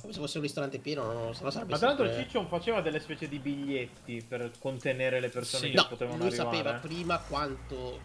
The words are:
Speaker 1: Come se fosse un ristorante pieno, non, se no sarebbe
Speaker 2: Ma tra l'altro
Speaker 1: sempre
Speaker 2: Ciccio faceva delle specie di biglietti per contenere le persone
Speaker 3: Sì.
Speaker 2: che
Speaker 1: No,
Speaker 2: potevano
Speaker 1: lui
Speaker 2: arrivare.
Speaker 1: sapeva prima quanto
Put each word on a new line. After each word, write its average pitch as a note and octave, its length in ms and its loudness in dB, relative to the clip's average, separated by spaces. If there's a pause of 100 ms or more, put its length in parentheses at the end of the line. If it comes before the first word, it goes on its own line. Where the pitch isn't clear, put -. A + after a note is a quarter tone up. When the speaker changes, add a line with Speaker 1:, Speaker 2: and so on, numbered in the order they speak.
Speaker 1:
Come G#3 120 -10
se - 60 -8
fosse D3 180 -2
un D3+ 60 -2
ristorante C#3 360 -2
pieno, C#3+ 240 -2 (100)
non, A#2 200 -2
se - 100 -8
no C3+ 60 0
sarebbe G#3+ 220 -4
Speaker 2:
Ma C3 60 2
tra A#3 100 6
l'altro C4+ 200 6
Speaker 1:
sempre A#2 180 2
Speaker 2:
Ciccio G#3 220 0
faceva F#3 340 2
delle D3+ 180 2
specie D3+ 300 -6
di C#3+ 100 -4
biglietti C3+ 880 -2
per A#2+ 320 -4
contenere C3 600 2
le B2 80 0
persone B2 380 -2
Speaker 3:
Sì. C#3 40 0
Speaker 2:
che A#2+ 60 6
Speaker 1:
No, - 100 8
Speaker 2:
potevano A#2+ 300 -2
Speaker 1:
lui F3 100 2
Speaker 2:
arrivare. F3+ 300 2
Speaker 1:
sapeva C#3+ 160 2
prima E3 460 0
quanto C3 840 -2